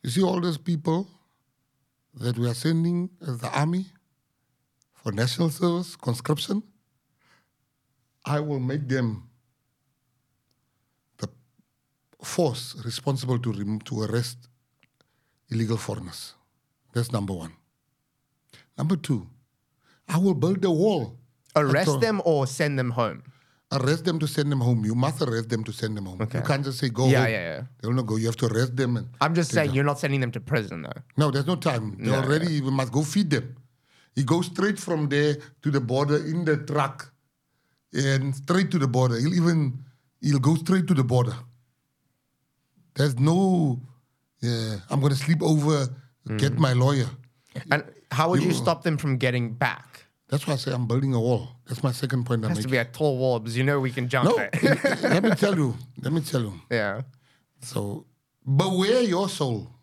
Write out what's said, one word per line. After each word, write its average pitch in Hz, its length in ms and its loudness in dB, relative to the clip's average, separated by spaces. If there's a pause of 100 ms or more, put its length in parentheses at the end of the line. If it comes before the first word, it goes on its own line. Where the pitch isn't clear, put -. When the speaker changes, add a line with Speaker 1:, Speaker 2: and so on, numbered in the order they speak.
Speaker 1:
You - 80 -4
see 151 140 2
all 180 160 2
those 170 180 -2
people 170 520 -2 (1040)
that 120 220 -4
we 120 100 0
are 117 60 -2
sending 165 560 0 (180)
as 123 120 -6
the 120 180 -6
army 175 280 0 (1080)
for - 180 -8
national 123 380 0
service, 175 460 -2
conscription, 147 680 -4 (1600)
I 147 140 0
will 147 200 -4
make 131 280 -4
them 120 420 -2 (1900)
the 98 120 -8 (920)
force - 520 -2 (100)
responsible 127 540 -2
to 120 120 -4
rem-, 104 300 -4
to 110 220 -6
arrest 117 340 -2 (1120)
illegal 113 280 0
foreigners. - 560 -10 (600)
That's 120 180 -2
number 101 220 -2
one. 82 200 -10 (1200)
Number 160 180 0
two, 113 320 -2 (800)
I - 100 0
will 190 160 4
build 170 320 0
a 185 60 4
wall. 165 460 0 (380)
Speaker 2:
Arrest 147 180 4
Speaker 1:
That's 170 160 4
all. 143 100 2
Speaker 2:
them 214 260 2
or 143 220 4
send 139 320 -2
them 127 120 0
home? 113 320 -2 (480)
Speaker 1:
Arrest 139 340 0
them 165 140 0
to 151 80 -2
send 147 240 0
them 135 100 2
home. 117 240 2
You 110 100 0
must 131 260 0
arrest 117 280 -2
them 113 140 -2
to 107 100 -8
send 107 240 -6
them 101 80 -8
home. 92 160 -8
Speaker 2:
Okay. 110 180 -4
Speaker 1:
You - 40 -4
can't 143 200 -2
just 135 160 -6
say, 139 100 0
"Go 120 180 2
Speaker 2:
Yeah, 131 160 6
Speaker 1:
home." 113 80 0
Speaker 2:
yeah, 104 100 -4 (140)
yeah. 78 60 -8 (200)
Speaker 1:
They 110 60 -6
will 120 80 0
not 127 100 -2
go. 107 120 -2
You 110 100 0
have 113 100 -2
to - 100 0
arrest 120 280 0
them 123 220 0
and 117 100 -6 (120)
Speaker 2:
I'm 156 140 2
just 170 160 0
Speaker 1:
take - 60 -2
Speaker 2:
saying 156 140 2
Speaker 1:
them. 135 60 -2
Speaker 2:
you're 139 80 2
not 143 160 0
sending 139 200 0
them 120 120 -2
to 117 80 -8
prison, 95 440 -4
though. - 180 -12 (160)
Speaker 1:
No, 147 140 4
there's 139 160 0
no 180 80 0
time. 110 440 -2
They 110 120 0
Speaker 2:
No, 135 100 2
Speaker 1:
already, 156 320 2
Speaker 2:
yeah. 147 120 0
Speaker 1:
we 135 60 0
must 131 200 0
go 143 120 0
feed 165 280 0
them. 120 240 -2 (600)
He 139 80 0
goes 170 240 2
straight 202 320 0
from 156 300 -2
there 147 280 2 (260)
to 143 80 0
the 139 100 2
border 139 420 2
in 160 220 -2
the 151 120 2
truck 147 540 -4 (840)
and 135 420 0
straight 175 360 0
to 180 80 2
the 135 80 2
border. 123 320 2
He'll 151 140 0
even, 160 500 2 (380)
he'll 143 180 2
go 143 160 4
straight 170 320 2
to 190 60 4
the 135 100 4
border. 123 320 2 (1600)
There's 135 240 0
no, 160 640 2 (580)
"Yeah, 110 380 -4 (140)
I'm 139 100 2
gonna 139 140 2
sleep 147 260 0
over, 151 460 2 (500)
get 135 160 2
Speaker 2:
Mm. 117 60 -2
Speaker 1:
my 135 140 4
lawyer." 127 360 4 (600)
Speaker 2:
And 147 120 2 (280)
how 160 180 2
would 180 120 4
you 175 80 2
Speaker 1:
You 170 40 2
Speaker 2:
stop 156 300 2
them 156 140 2
from 135 200 0
getting 123 380 0
back? - 500 -4 (240)
Speaker 1:
That's 143 180 -2
why 156 60 0
I - 40 0
say 135 140 -4
I'm 123 160 -2
building 135 260 2
a 120 60 2
wall. 117 380 0 (100)
That's 123 160 -8
my 131 80 2
second 123 340 -2
point 120 180 0
Speaker 2:
It - 20 -2
Speaker 1:
I'm 107 100 0
Speaker 2:
has - 40 -2
to 107 80 -4
Speaker 1:
making. 131 40 -2
Speaker 2:
be 131 60 2
a 117 80 0
tall 135 340 -2
wall 127 200 2
because 113 160 -8
you 127 80 0
know 143 160 2
we 131 120 -2
can 123 180 -4
jump 131 200 2
Speaker 1:
No, 240 80 4
Speaker 2:
it. 101 140 -2 (120)
<laughs> - 400 2
Speaker 1:
let - 200 4
me 226 120 4
tell 202 200 2
you. 135 220 0 (240)
Let 131 100 -2
me 160 100 0
tell 135 200 -2
you. 98 180 -6 (120)
Speaker 2:
Yeah. 107 300 -2 (600)
Speaker 1:
So, - 460 -8 (360)
beware 190 600 4
your 190 260 0
soul. 123 400 -4 (140)